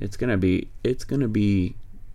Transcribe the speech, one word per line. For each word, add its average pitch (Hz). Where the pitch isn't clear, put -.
It's 101
gonna 120
be, 92
it's 127
gonna 131
be 101